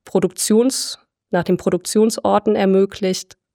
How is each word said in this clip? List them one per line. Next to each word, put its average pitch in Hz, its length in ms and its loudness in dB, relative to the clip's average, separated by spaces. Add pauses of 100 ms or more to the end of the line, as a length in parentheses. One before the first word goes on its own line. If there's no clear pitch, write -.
Produktions-, - 920 0 (340)
nach 170 120 0
den 180 140 0
Produktionsorten 208 960 0
ermöglicht, 190 800 0 (180)